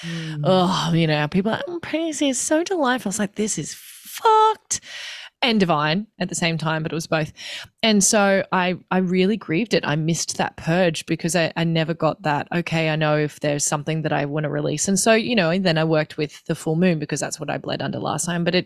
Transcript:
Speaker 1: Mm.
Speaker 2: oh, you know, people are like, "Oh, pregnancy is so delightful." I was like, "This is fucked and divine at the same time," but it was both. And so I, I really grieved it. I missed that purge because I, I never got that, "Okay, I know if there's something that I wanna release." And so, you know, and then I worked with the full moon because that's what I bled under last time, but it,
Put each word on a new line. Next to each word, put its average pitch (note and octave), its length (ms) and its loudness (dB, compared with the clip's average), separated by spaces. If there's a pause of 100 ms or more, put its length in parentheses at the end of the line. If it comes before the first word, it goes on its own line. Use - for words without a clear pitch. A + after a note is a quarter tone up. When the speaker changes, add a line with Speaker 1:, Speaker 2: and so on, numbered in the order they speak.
Speaker 1:
Mm. D#3+ 440 -8
Speaker 2:
oh, F3+ 480 2
you E3 140 4
know, D3+ 200 2
people G3 240 0
are - 60 0
like, - 100 -6
"Oh, F4 140 -6
pregnancy D#4 480 -2
is B3+ 100 -2
so D#4+ 240 2
delightful." C4 460 0
I - 20 -4
was - 80 -6
like, G3+ 160 -4
"This G#3+ 240 -2
is - 160 -8
fucked - 1080 0 (600)
and A3+ 160 4
divine E3 480 2 (120)
at F3+ 100 -4
the - 60 -8
same E3 220 0
time," D#3 240 -2
but D#3+ 100 -6
it - 40 -6
was E3 100 -6
both. D#3 260 -2 (520)
And G#3 200 4
so G3 480 4
I, F#3 260 0 (120)
I F3+ 80 2
really F#3 400 2
grieved F#3+ 380 -2
it. - 100 2
I D3 100 0
missed D#3+ 420 -2
that - 200 -2
purge E3+ 480 0
because D#3+ 300 -2
I, E3 200 2
I E3 80 -2
never E3 300 0
got D#3+ 300 -2
that, D3 280 0
"Okay, E3 380 -2
I D#3 60 0
know D3+ 220 2
if D3+ 240 -2
there's D3 220 0
something D#3 380 -2
that D3+ 120 -2
I D3 120 0
wanna D3 240 -4
release." D3 380 -2
And G3 120 2
so, A3+ 140 4
you A3+ 220 2
know, E3+ 160 2
and F#3+ 120 0
then E3 140 2
I D#3 60 2
worked D#3+ 340 0
with - 280 -6
the E3 100 -2
full D#3+ 200 -2
moon E3+ 220 4
because D3+ 220 -4
that's C#3+ 200 -6
what D3 120 -6
I C#3 80 -2
bled - 240 -6
under C3+ 160 -6
last - 260 -4
time, F3 180 -2
but E3+ 120 0
it, F3+ 100 2